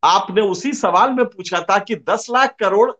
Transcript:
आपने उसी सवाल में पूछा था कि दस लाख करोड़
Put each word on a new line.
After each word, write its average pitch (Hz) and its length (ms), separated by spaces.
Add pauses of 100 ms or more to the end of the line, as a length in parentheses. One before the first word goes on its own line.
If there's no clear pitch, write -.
आपने 196 380
उसी 202 320
सवाल 208 380
में 254 140
पूछा 185 340
था 196 200
कि 202 160
दस 208 340
लाख 262 300
करोड़ 208 400